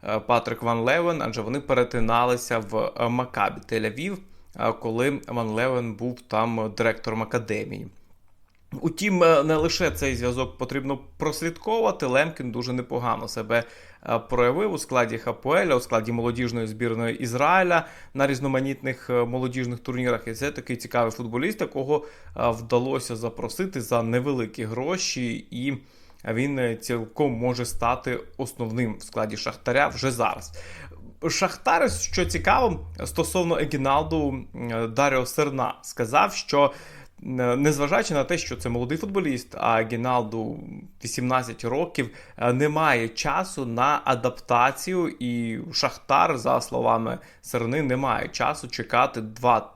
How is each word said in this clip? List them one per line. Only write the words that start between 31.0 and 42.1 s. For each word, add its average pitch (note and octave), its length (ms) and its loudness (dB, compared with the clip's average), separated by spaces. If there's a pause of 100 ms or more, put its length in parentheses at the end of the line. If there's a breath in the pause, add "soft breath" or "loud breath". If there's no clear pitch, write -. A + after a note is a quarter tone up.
Шахтар, F3+ 640 2
що - 340 0
цікаво, F#3+ 600 2 (180)
стосовно E3+ 540 0
Егіналду, C#3+ 840 0 (100)
м, A2+ 400 -4
Даріо C3 320 4
Серна C3+ 560 -2
сказав, C3 520 0
що, C#3+ 380 2 (500 loud breath)
м, B2+ 400 0
незважаючи D3+ 520 2
на C#3 100 2
те, E3+ 140 0
що - 180 -6
це - 120 -6
молодий B2 300 -2
футболіст, F3+ 600 -2
а A2+ 240 4
Егіналду A2+ 800 -2 (440)
вісімнадцять B2 600 -2
років, C3+ 460 -2 (260 loud breath)